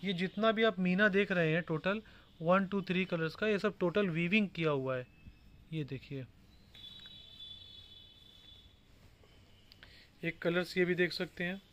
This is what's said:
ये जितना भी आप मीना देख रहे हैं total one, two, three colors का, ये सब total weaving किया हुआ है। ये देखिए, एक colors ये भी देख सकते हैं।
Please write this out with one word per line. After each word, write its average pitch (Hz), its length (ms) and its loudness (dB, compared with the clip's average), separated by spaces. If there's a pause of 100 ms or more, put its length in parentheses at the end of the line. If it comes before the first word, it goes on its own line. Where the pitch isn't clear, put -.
ये 196 120 -2
जितना 190 360 0
भी 220 120 2
आप 214 160 2
मीना 185 300 4
देख 196 220 2
रहे 170 220 2
हैं 170 100 2
total 180 380 -2 (380)
one, 185 260 4
two, 196 160 -2
three 180 240 0
colors 160 300 -4
का, 214 120 -2
ये 214 120 2
सब 208 200 -2
total 185 320 2
weaving 175 380 2
किया 165 220 -2
हुआ 131 240 0
है। 127 100 -6 (680)
ये 156 120 -4
देखिए, 131 400 -10 (4000)
एक 165 180 -4
colors 175 360 0
ये 180 80 6
भी 180 100 0
देख 175 180 2
सकते - 300 -6
हैं। 185 180 -6 (100)